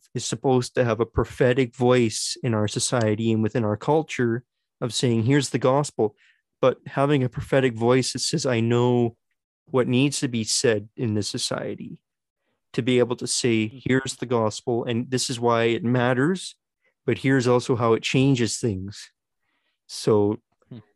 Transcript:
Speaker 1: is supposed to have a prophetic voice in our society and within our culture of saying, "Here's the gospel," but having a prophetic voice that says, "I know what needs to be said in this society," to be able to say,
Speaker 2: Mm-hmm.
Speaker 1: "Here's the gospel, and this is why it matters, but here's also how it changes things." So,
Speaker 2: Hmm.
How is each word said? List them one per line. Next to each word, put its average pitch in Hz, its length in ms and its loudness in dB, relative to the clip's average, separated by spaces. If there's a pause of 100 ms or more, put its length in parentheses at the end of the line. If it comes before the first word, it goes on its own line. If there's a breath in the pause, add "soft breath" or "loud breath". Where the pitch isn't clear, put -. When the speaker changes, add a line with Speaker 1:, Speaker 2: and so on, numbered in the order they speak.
(160)
Speaker 1:
is 120 100 -8
supposed 127 500 0
to 127 80 2
have 113 160 0
a 117 60 2
prophetic 123 720 0
voice 123 640 2
in 117 140 -2
our 107 120 0
society 113 640 0
and 110 120 2
within 110 200 -2
our 104 140 -2
culture 127 680 -2 (380)
of 120 120 -6
saying, 117 300 0
"Here's 139 280 2
the 131 80 -4
gospel," 127 560 0 (440 soft breath)
but 131 280 2
having 139 360 2
a 120 60 -2
prophetic 131 460 0
voice 120 380 2
that 127 60 -6
says, - 280 -4
"I 120 140 0
know 120 540 2 (500)
what 127 220 0
needs 131 340 2
to 143 60 -4
be 120 160 -4
said 107 540 0
in 117 160 -2
this 104 160 -2
society," - 680 -8 (760)
to - 80 -2
be 123 180 2
able 120 180 0
to 123 100 -10
say, 110 400 0
Speaker 2:
Mm-hmm. 131 180 -14
Speaker 1:
"Here's 131 320 0
the - 80 -8
gospel, 117 580 -2
and 123 280 -4
this 127 180 -4
is 127 100 -6
why 117 260 2
it 117 180 0
matters, 127 720 0 (500)
but 117 140 -2
here's 135 280 2
also 123 300 2
how 113 160 2
it 110 100 0
changes 131 540 2
things." 98 540 -6 (760)
So, 107 520 0 (300)
Speaker 2:
Hmm. 123 100 -18 (160)